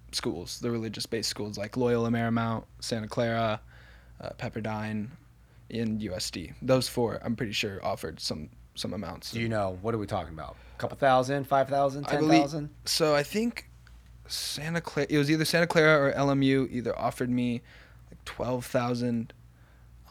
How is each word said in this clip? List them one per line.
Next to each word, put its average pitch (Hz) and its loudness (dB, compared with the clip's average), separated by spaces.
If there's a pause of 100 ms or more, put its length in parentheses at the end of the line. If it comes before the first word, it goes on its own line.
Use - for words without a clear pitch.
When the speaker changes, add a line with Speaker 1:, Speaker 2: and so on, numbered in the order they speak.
(120)
Speaker 1:
schools, - -6
the 123 -4
religious-based 113 -4
schools 104 -8
like 104 -8
Loyola 120 2
Marymount, 113 0 (140)
Santa 110 -6
Clara, 113 0 (600)
uh, - -10
Pepperdine, 107 -6 (600)
and 110 -2
U 92 -6
S - -6
D. 90 -8 (100)
Those 127 4
four, 117 -2
I'm 117 -2
pretty 107 -4
sure, 101 -4
offered - -4
some, 78 -8 (260)
some 107 -6
amounts. 90 -8
Speaker 2:
Do 117 -6
you 117 -2
know, 101 0
what 113 0
are 113 0
we 101 -4
talking 87 -4
about? 76 -12 (200)
A - -14
couple 113 -6
thousand, 131 4
five 135 2
thousand, 139 0
Speaker 1:
I - 0
believe 156 4
Speaker 2:
ten 160 8
thousand? 147 -4 (160)
Speaker 1:
So 151 2
I 143 4
think 226 -4 (580)
Santa 160 -4
Cla-, 147 -2
it 151 4
was 143 6
either 156 4
Santa 170 4
Clara 156 8
or 135 4
L 139 4
M 139 4
U 135 4
either 117 -2
offered 123 0
me, 123 0 (480)
like, - -20
twelve 123 -4
thousand, 120 0 (800)